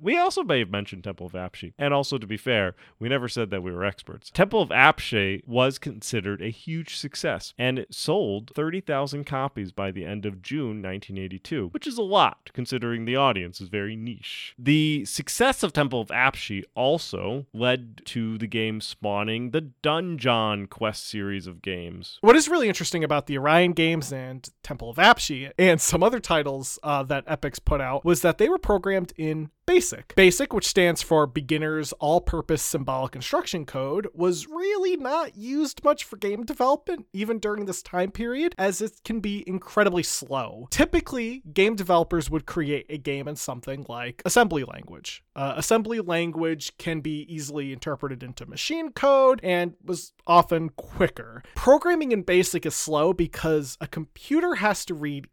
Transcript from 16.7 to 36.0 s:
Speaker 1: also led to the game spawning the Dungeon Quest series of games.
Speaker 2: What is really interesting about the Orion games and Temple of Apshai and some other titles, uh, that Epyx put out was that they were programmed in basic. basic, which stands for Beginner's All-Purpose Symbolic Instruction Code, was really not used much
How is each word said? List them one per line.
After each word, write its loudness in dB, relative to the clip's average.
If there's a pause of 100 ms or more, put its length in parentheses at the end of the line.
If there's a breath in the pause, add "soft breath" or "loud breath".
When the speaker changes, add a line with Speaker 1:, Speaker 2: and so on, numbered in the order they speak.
Speaker 1:
also -2
led -2
to -4
the -6
game -2
spawning -4
the 0 (220)
Dungeon 0
Quest -6
series -6
of -16
games. -10
Speaker 2:
What 10
is 4
really 2
interesting -2
about 0
the -4
Orion 6
games 0
and -12 (140)
Temple -10
of -10
Apshai 4
and 8
some 2
other 4
titles, 0
uh, 0
that -4
Epyx -6
put 2
out -4
was 4
that 4
they 6
were 2
programmed 0
in -4 (160)
basic. 2
basic, 6
which -2
stands 4
for 4
Beginner's -2
All-Purpose 0
Symbolic -4
Instruction -4
Code, -4
was 0
really -2
not -2
used -6
much 2